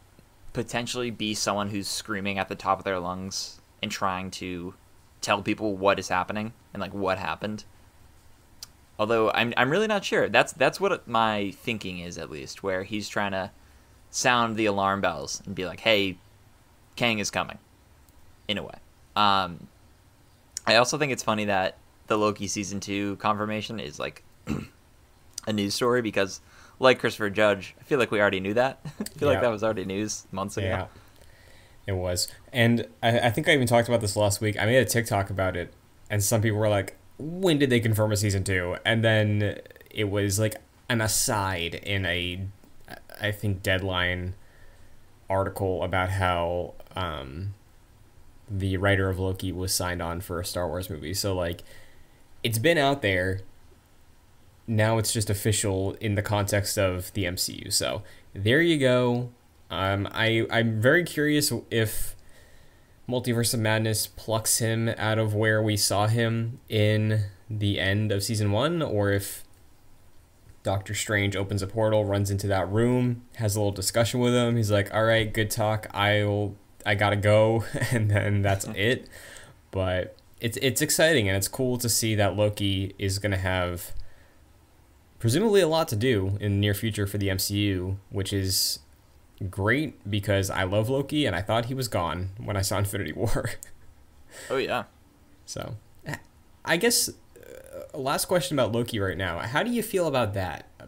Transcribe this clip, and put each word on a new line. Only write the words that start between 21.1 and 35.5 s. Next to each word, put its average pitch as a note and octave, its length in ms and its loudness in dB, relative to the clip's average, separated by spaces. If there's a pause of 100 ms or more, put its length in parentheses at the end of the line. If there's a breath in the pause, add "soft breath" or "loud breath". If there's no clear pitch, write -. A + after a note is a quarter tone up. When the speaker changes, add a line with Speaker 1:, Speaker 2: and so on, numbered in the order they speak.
Speaker 1:
it's A#2 100 -4
funny G#2+ 240 0
that F#2+ 320 0 (280)
the A2 120 2
Loki G#2 280 2
season G2 340 -4
two G2+ 360 -4
confirmation G#2+ 640 -2
is, C#2+ 180 -10
like, - 240 -8 (240)
<clears throat> - 1000 -12
a A2+ 60 -2
news G2+ 220 0
story B2 280 2
because, G2 380 -2 (380 loud breath)
like B2+ 220 6
Christopher A2 300 -2
Judge, G2+ 500 2
I - 40 -20
feel D3 140 0
like A2+ 140 2
we G#2+ 80 4
already G2+ 200 4
knew G2 140 -2
that. B2+ 280 0
<laughs> - 180 -12
I G#3+ 40 -8 (140)
feel D3 100 0
like C3 80 4
Speaker 2:
Yeah. G2 60 0
Speaker 1:
that A#2+ 80 4
was G#2+ 140 -2
already A2 220 0
news G#2 440 -4
months G2 280 -6
ago. G2+ 80 0
Speaker 2:
Yeah, F#2 200 -2 (1000 loud breath)
it G2+ 60 -2
was. F2+ 360 -2 (240 loud breath)
And A#2 340 4 (160)
I, A#2 180 4
I A#2+ 100 4
think D#3 180 0
I E3+ 60 8
even C3 120 4
talked A#2 220 4
about A#2 140 2
this G2+ 140 -2
last G#2 260 2
week. G#2+ 180 0
I G2+ 60 2
made A#2 100 4
a B2+ 80 6
TikTok G#2+ 460 0
about F#2 260 -2